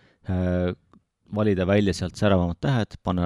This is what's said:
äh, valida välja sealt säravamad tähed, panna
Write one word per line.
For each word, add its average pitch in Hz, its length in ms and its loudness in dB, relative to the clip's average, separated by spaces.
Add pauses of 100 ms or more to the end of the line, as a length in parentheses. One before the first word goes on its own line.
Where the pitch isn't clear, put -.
(280)
äh, 90 460 0 (600)
valida 104 320 0
välja 101 280 2
sealt 87 200 -8
säravamad 90 460 2
tähed, 127 420 -2
panna 90 240 -2